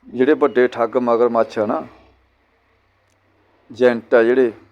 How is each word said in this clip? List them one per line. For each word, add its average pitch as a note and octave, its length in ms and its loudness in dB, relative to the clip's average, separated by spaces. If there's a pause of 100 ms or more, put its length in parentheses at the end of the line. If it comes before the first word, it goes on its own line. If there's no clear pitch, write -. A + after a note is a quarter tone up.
ਜਿਹੜੇ B2+ 260 0
ਵੱਡੇ B2+ 340 0
ਠੱਗ A#2 300 -4
ਮਗਰਮੱਛ A#2 600 0
ਆ G#2 60 -2
ਨਾ, D3+ 200 -6 (1900)
ਏਜੰਟ A#2+ 440 0
ਆ A#2 80 6
ਜਿਹੜੇ B2 280 2 (200)